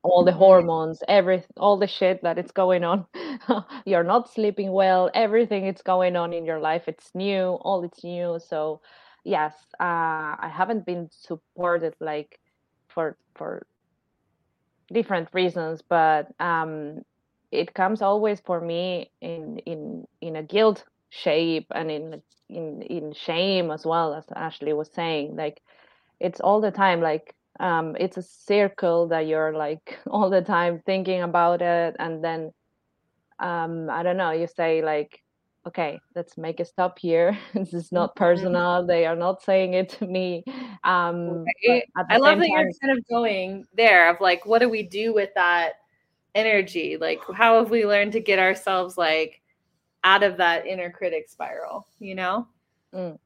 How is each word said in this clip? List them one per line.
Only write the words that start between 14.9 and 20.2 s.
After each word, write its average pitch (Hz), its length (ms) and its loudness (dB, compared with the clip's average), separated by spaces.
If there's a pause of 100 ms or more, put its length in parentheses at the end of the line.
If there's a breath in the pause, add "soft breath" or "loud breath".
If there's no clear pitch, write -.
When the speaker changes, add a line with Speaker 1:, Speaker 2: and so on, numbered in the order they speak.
Speaker 1:
different 190 400 -2
reasons, 175 480 -2
but, 156 460 2 (120)
um, 160 640 -4 (500)
it 165 220 -4
comes 196 280 -2
always 208 400 0
for 175 200 -4
me 170 500 -6 (100)
in, 160 380 -12
in, 160 460 -12 (160)